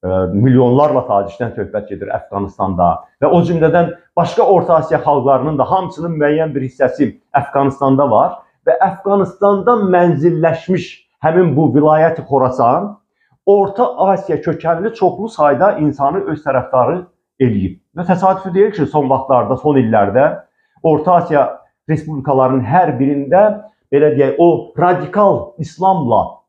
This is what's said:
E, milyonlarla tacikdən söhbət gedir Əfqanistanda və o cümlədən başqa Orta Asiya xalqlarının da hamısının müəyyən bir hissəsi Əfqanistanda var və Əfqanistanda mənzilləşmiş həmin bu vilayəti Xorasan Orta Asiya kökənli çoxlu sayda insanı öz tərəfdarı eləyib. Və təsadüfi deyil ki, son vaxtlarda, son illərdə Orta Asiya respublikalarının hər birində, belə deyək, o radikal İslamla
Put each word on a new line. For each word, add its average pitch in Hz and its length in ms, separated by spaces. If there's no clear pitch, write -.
E, 90 60
milyonlarla 127 760
tacikdən 101 480
söhbət 104 340
gedir 98 260
Əfqanistanda 98 720
və 147 80
o 175 160
cümlədən 170 460
başqa 170 320
Orta 175 320
Asiya 147 240
xalqlarının 139 540
da 135 120
hamısının 170 460
müəyyən 151 380
bir 131 100
hissəsi 127 460
Əfqanistanda 135 720
var 120 280
və - 220
Əfqanistanda 196 880
mənzilləşmiş 165 960
həmin 165 360
bu 151 180
vilayəti 156 560
Xorasan 131 640
Orta 202 440
Asiya 175 340
kökənli 170 540
çoxlu 190 340
sayda 156 460
insanı 143 480
öz 151 140
tərəfdarı 135 560
eləyib. 101 360
Və 175 120
təsadüfi 190 460
deyil 202 180
ki, 151 160
son 143 220
vaxtlarda, 127 500
son 147 160
illərdə 113 500
Orta 165 380
Asiya 147 260
respublikalarının 135 760
hər 156 320
birində, 139 480
belə 147 240
deyək, 135 220
o 165 400
radikal 180 800
İslamla 156 680